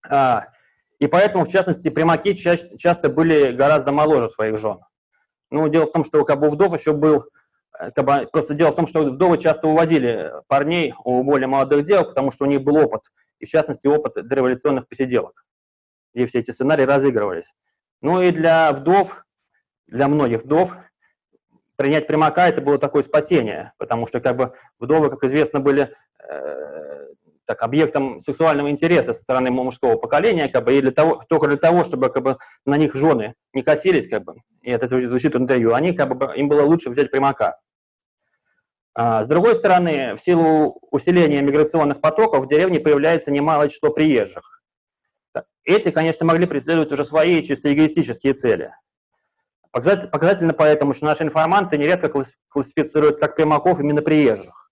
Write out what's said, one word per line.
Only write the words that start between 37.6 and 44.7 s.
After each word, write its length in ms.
А, 300
с 40
другой 280
стороны, 580
в 60
силу 600
усиления 500
миграционных 600
потоков 420
в 40
деревне 320
появляется 520
немалое 380
число 200
приезжих. 720